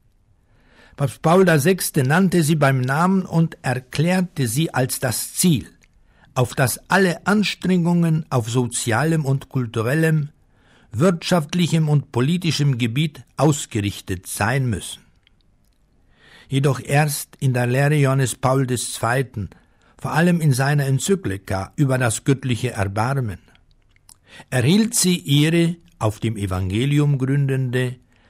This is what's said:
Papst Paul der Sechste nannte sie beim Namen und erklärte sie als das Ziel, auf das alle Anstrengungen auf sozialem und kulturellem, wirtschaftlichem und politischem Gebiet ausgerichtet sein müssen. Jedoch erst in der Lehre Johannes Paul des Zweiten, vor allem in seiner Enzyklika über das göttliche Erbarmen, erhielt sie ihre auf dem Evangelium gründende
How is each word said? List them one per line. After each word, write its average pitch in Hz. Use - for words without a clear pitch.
Papst -
Paul 180
der 160
Sechste 170
nannte 170
sie 160
beim 135
Namen 170
und 160
erklärte 147
sie 147
als 127
das -
Ziel, 165
auf 127
das -
alle 180
Anstrengungen 175
auf 117
sozialem 123
und 135
kulturellem, 143
wirtschaftlichem 165
und 147
politischem 147
Gebiet 123
ausgerichtet 101
sein 127
müssen. -
Jedoch 135
erst 143
in 131
der 123
Lehre 143
Johannes 135
Paul 135
des 123
Zweiten, 120
vor 123
allem 175
in 147
seiner 139
Enzyklika 131
über 131
das 123
göttliche 123
Erbarmen, 107
erhielt 180
sie 180
ihre 165
auf 110
dem 110
Evangelium 110
gründende 131